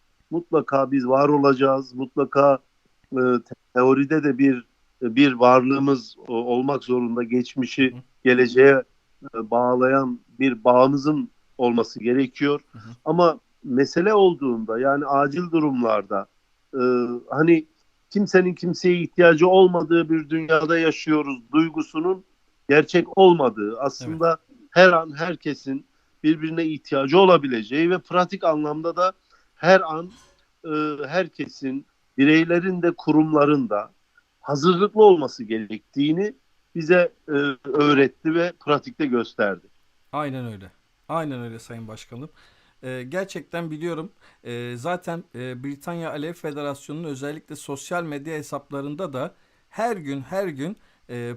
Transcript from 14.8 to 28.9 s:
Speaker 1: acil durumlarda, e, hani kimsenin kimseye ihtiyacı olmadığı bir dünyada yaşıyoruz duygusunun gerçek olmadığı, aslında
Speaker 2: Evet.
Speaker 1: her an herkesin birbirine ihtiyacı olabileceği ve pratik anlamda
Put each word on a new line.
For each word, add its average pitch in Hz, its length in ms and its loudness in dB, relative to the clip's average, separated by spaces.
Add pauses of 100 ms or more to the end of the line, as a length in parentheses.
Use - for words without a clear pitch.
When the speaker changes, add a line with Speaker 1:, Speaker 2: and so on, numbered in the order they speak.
Speaker 1:
acil 143 440 -2
durumlarda, 113 760 -2 (480)
e, 131 60 -6 (500)
hani 160 360 2 (440)
kimsenin 185 440 2
kimseye 175 460 -2
ihtiyacı 170 480 4
olmadığı 170 600 4
bir 156 200 -2
dünyada 160 480 0
yaşıyoruz 151 640 -2 (100)
duygusunun 160 720 -2 (440)
gerçek 156 500 2
olmadığı, 120 640 4
aslında 160 480 -4
Speaker 2:
Evet. - 300 -6 (120)
Speaker 1:
her 180 220 6
an 160 240 0
herkesin 147 720 -8 (360)
birbirine 160 420 0
ihtiyacı 143 540 0
olabileceği 147 720 4
ve 185 80 0
pratik 180 460 -2
anlamda 156 520 -2